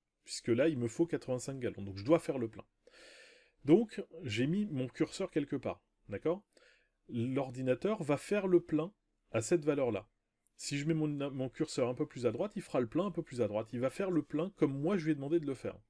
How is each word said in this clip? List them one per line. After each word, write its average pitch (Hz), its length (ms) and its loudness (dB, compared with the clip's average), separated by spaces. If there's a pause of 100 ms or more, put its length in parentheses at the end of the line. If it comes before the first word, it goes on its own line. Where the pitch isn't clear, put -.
(240)
puisque - 240 -10
là 123 220 4
il 139 100 0
me 117 80 0
faut 165 180 0
quatre-vingt-cinq 135 540 -4
gallons, 107 240 -4
donc 98 140 -8
je 101 60 -8
dois 165 160 6
faire 139 200 -4
le 117 80 0
plein. - 180 -14 (1000)
Donc 202 400 4 (200)
j'ai 117 240 0
mis 202 180 0
mon 135 220 -4
curseur 156 420 -4
quelque 143 260 -2
part, 110 280 -6 (260)
d'accord ? 156 340 -2 (680)
L'ordinateur 131 920 -2
va 143 160 2
faire 196 300 0
le 180 120 8
plein 160 320 0 (400)
à 113 120 2
cette 165 200 2
valeur-là. 135 460 0 (500)
Si 143 200 -4
je 147 80 -2
mets 165 80 2
mon, 151 120 2
mon 139 420 -4
curseur 139 380 -2
un 127 60 -2
peu 147 140 -2
plus 120 180 -6
à 113 60 4
droite, 180 240 -4
il 180 80 -6
fera - 160 -2
le 120 80 2
plein 165 180 0
un 196 60 -2
peu 165 100 -4
plus 123 220 -2
à 104 40 4
droite. 107 260 -2
Il 120 60 -4
va 127 120 2
faire 196 180 -2
le 160 140 2
plein 170 320 -2
comme 143 200 2
moi 165 220 0
je 156 80 -4
lui 156 60 2
ai 151 40 2
demandé 143 240 0
de 151 60 -2
le 139 80 -2
faire. 95 240 -8 (120)